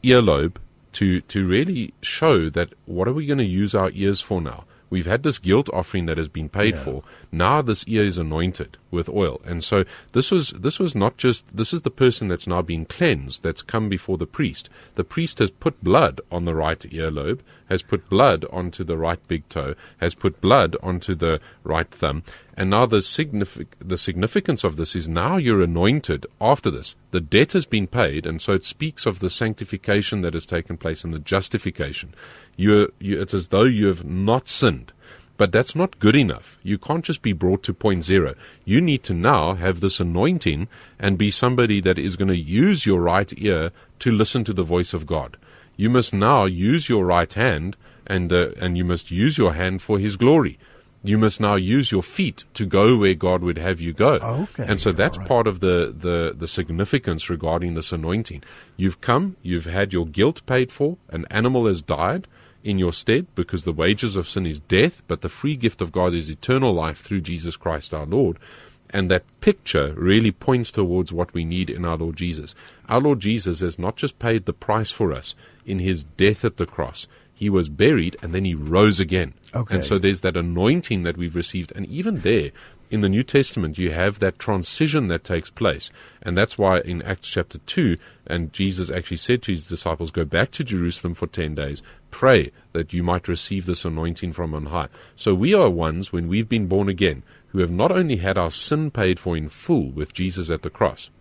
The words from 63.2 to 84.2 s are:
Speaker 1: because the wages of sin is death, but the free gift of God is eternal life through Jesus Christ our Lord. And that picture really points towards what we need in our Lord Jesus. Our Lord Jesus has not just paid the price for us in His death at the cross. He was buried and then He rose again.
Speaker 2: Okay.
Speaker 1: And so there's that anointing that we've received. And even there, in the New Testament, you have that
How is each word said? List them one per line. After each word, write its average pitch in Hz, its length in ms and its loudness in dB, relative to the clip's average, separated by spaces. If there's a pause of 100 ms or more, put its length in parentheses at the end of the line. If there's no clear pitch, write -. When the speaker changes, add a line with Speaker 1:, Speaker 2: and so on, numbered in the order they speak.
Speaker 1:
because 90 260 -4
the 87 100 -2
wages 98 440 0
of 87 120 -4
sin 95 160 -4
is 76 140 -4
death, 107 480 2
but - 140 -4
the 85 80 -8
free 147 260 -4
gift 117 260 -2
of 82 120 -6
God 90 200 2
is 80 160 -4
eternal 127 440 0
life 80 280 -2
through 98 200 -4
Jesus 82 360 -8
Christ 80 380 -6
our 76 100 -6
Lord. 95 320 0 (540)
And 95 180 -2
that 90 140 4 (180)
picture 76 560 2
really 101 360 4
points 123 400 0
towards 90 400 0
what 87 200 -4
we 85 120 -4
need 87 260 -2
in 87 140 -6
our 82 120 -2
Lord 80 200 -6
Jesus. 80 400 -6 (320)
Our 120 120 4
Lord 143 200 2
Jesus 95 400 -2
has 87 180 -4
not 90 160 -4
just - 240 -6
paid 113 260 0
the - 80 -4
price 110 380 -2
for 90 220 -2
us - 240 -10 (280)
in 95 140 -4
His 90 240 0
death 95 420 0
at 110 120 -2
the 85 100 -2
cross. - 400 -8 (260)
He 104 160 -4
was 90 200 2
buried 90 520 2
and 85 140 -8
then 95 100 -2
He 87 100 0
rose 85 440 4
again. 90 360 0 (200)
Speaker 2:
Okay. 107 220 -2
Speaker 1:
And - 80 0
so 101 140 2
there's 95 240 2
that 90 140 0
anointing 90 680 0
that 85 120 -2
we've 85 200 -6
received. 87 400 -6
And 98 100 -8
even 180 340 -4
there, 92 300 2 (400)
in 107 120 0
the 98 60 4
New 101 140 2
Testament, 92 560 0
you 87 140 -2
have 98 260 -2
that 95 200 0